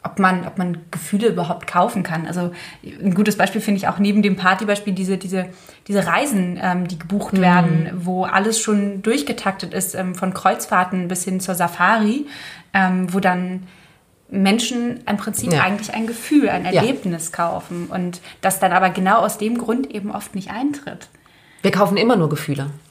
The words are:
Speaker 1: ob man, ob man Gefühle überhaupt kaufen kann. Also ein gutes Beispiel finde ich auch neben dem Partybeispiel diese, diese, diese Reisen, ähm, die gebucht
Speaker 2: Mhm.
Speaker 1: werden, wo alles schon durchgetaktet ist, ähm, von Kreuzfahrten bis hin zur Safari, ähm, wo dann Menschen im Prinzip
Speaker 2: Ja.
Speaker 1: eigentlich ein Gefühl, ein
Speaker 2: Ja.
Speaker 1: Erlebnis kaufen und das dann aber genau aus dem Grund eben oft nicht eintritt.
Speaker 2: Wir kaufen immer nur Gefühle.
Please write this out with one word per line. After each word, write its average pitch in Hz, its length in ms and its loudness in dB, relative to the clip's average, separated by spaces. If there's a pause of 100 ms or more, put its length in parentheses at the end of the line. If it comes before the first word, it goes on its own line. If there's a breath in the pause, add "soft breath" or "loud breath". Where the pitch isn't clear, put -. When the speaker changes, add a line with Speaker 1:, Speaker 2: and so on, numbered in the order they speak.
Speaker 1:
ob - 160 -10
man, 185 300 2
ob - 100 -10
man 175 200 -2 (140)
Gefühle 208 360 0
überhaupt 175 400 -2
kaufen 185 360 2
kann. 165 220 -4
Also 175 260 -4 (320 loud breath)
ein - 300 -2
gutes 208 240 2
Beispiel 208 220 0
finde 208 200 0
ich 196 100 0
auch 180 100 -4
neben 202 240 4
dem 196 140 4
Partybeispiel 202 560 0
diese, 185 240 -2
diese, 185 300 -4 (420 loud breath)
diese 196 180 2
Reisen, 185 560 2
ähm, 180 240 0
die 175 100 -8
gebucht 196 360 -4
Speaker 2:
Mhm. 190 80 4
Speaker 1:
werden, 175 540 6
wo 185 280 -2
alles 208 380 0
schon 202 400 0
durchgetaktet 220 720 -2
ist, - 220 -4
ähm, 180 200 -4
von 185 180 -4
Kreuzfahrten 185 760 0
bis 180 160 -4
hin 185 160 -2
zur 185 120 -4
Safari, 208 760 2 (460 loud breath)
ähm, 185 400 2
wo 196 60 2
dann 185 440 0 (680 loud breath)
Menschen 240 760 0
im 208 120 -2
Prinzip - 340 -4
Speaker 2:
Ja. 156 120 4
Speaker 1:
eigentlich 202 300 -2
ein 226 140 -4
Gefühl, 240 420 2
ein 185 160 -2
Speaker 2:
Ja. 185 60 0 (100)
Speaker 1:
Erlebnis 196 520 -2
kaufen 175 540 -4
und 180 340 -6 (180 loud breath)
das 185 200 0
dann 185 120 4
aber 185 200 4
genau 190 280 2
aus 214 180 0
dem 226 200 -2
Grund 247 360 -2
eben 208 180 -6
oft - 220 -10
nicht 190 160 -8
eintritt. 277 600 -6 (520 soft breath)
Speaker 2:
Wir 190 100 2
kaufen 190 260 4
immer 233 180 4
nur 160 140 2
Gefühle. 143 380 -4 (240)